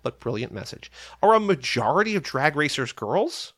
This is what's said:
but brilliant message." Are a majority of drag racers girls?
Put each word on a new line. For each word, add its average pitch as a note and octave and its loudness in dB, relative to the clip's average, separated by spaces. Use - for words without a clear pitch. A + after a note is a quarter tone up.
but - -6
brilliant A2+ -6
message." - -12
Are G#3+ 8
a A3 6
majority F3 0
of E3 -2
drag C#3+ 0
racers C#3+ -2
girls? F3+ -2